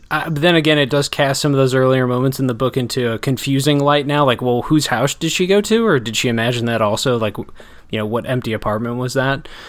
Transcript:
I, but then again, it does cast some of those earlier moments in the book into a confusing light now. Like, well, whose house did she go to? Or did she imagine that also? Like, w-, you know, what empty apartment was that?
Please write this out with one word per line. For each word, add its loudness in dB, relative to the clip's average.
I, -4
but -4
then 4
again, 4
it 2
does 0
cast 0
some 2
of 2
those 4
earlier 4
moments 0
in 0
the 0
book -2
into -2
a -4
confusing 0
light 2
now. 0
Like, 2
well, 0
whose 2
house 0
did -4
she 0
go 4
to? 2
Or 2
did -4
she 0
imagine 0
that 0
also? 0
Like, -2
w-, -12
you -4
know, -2
what -4
empty -4
apartment -4
was -4
that? -2